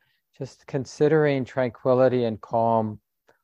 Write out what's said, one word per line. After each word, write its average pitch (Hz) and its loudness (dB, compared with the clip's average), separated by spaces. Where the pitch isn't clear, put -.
just - -16
considering 147 0
tranquility 127 0
and 110 -4
calm 113 -2